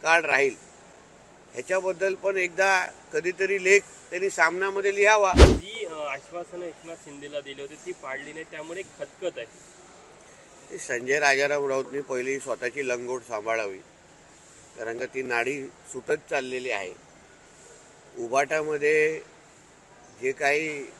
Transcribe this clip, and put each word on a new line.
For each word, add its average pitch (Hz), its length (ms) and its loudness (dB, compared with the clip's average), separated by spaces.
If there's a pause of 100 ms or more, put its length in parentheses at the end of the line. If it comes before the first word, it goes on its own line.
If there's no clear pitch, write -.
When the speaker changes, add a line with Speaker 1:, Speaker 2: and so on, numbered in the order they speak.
Speaker 1:
काळ 165 180 6
राहील 139 340 2 (960)
ह्याच्याबद्दल 185 640 -2
पण 196 220 -2
एकदा 185 500 2 (260)
कधीतरी 185 520 -2
लेख 196 160 8
त्यांनी 185 500 -6
सामनामध्ये 196 640 2
लिहावा. 202 420 6
Speaker 2:
जी, - 480 8
अ, 160 100 -10
आश्वासनं 156 720 -10
एकनाथ 165 280 -14
शिंदेला 147 460 -12
दिली 139 220 -14
होती 139 120 -14 (120)
ती 180 60 -10
पाळली 143 400 -10
नाही, 160 180 -12
त्यामुळे 165 320 -12
खतखत - 560 -10
आहे. 117 80 -10 (1200)
Speaker 1:
ते 185 80 -12
संजय 127 400 -2
राजाराम 143 500 2
राऊतनी 135 320 -4
पहिली 135 400 -4
स्वतःची 127 480 -6
लंगोट 123 340 -4
सांभाळावी, 110 560 -4 (1000)
कारण 113 200 -8
का 127 80 -6
ती 131 160 -6
नाडी 127 420 -2
सुटत - 640 -6
चाललेली 127 400 -4
आहे. 98 220 -4 (1300)
उभाटामध्ये 151 1000 2 (1000)
जे 131 100 0
काही 147 680 -2